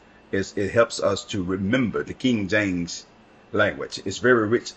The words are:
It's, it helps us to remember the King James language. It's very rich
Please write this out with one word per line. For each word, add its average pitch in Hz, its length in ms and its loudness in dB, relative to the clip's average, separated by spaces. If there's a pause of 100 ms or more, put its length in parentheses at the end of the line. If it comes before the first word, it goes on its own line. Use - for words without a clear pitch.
(320)
It's, 98 240 -4
it 98 140 -2
helps 117 280 2
us - 280 -2
to 95 180 -4
remember 95 580 0
the 92 120 -10
King 110 340 0
James 90 560 -2 (480)
language. 80 540 -2
It's - 100 -6
very 117 320 4
rich 117 280 0